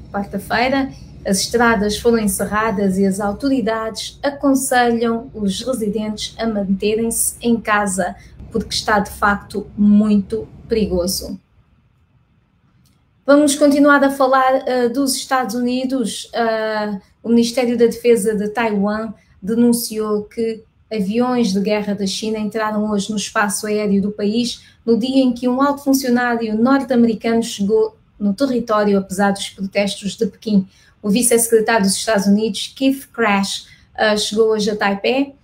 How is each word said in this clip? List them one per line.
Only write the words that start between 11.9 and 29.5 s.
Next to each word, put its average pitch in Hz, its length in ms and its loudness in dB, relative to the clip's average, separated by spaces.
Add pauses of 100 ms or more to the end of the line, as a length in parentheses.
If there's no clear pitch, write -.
Vamos 285 300 6
continuar 285 480 6
a 277 80 4
falar, 262 560 2
eh, 254 200 2
dos 254 280 0
Estados 247 400 -2
Unidos. 247 760 -4
Eh, 220 680 -2 (240)
o 220 60 -10
Ministério 233 460 2
da 233 120 4
Defesa 226 480 2
de 208 140 -2
Taiwan 214 680 -2 (260)
denunciou 214 840 0
que 226 380 -6 (300)
aviões 233 580 0
de 196 80 0
guerra 208 360 0
da 202 100 -4
China 220 320 -4
entraram 214 540 -2
hoje 202 180 -2
no 214 80 -4
espaço 208 480 -2
aéreo 208 340 0
do 202 120 -2
país, 220 500 -4 (240)
no 233 100 4
dia 262 280 2
em 247 100 2
que - 140 -4
um 254 120 0
alto 277 240 0
funcionário 240 720 0
norte-americano 233 840 2
chegou 220 560 0 (220)
no 202 120 0
território, 214 680 2
apesar 190 320 0
dos - 180 -6
protestos 196 680 -4